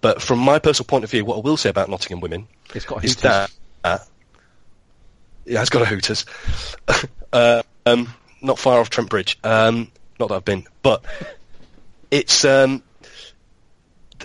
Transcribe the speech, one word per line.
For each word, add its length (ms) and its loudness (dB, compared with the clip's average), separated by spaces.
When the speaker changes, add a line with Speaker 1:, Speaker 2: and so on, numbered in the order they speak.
Speaker 1:
But 220 0
from 160 0
my 220 4
personal 260 0
point 180 0
of 60 -10
view, 160 0
what 100 -6
I 40 -8
will 180 0
say 100 0
about 220 0
Nottingham 300 -8
women 280 -10
Speaker 2:
It's 120 -12
got 180 -8
Speaker 1:
is 120 -2
Speaker 2:
Hooters. 60 -14
Speaker 1:
that, 280 2
uh, 140 0
yeah, 160 -2
it's 100 0
got 120 2
a 40 2
Hooters. 380 -4
<laughs> 160 0
Uh, 280 4
um, 300 2
not 200 -2
far 180 4
off 120 2
Trent 200 -4
Bridge. 320 -2
Um, 480 2
not 80 -2
that 80 -4
I've 80 -8
been, 200 -2
but 220 2
<laughs> 540 -18
it's, 320 0
um, 360 4